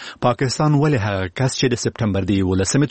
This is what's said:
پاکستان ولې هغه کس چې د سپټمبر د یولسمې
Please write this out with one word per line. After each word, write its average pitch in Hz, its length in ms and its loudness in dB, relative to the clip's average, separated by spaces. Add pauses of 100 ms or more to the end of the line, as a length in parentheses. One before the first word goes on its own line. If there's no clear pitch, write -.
(260)
پاکستان 139 520 2
ولې 147 300 2
هغه 95 200 -2 (120)
کس 131 200 -2
چې 135 140 2
د 113 80 -2
سپټمبر 101 480 -2
د 98 100 2
یولسمې 95 520 2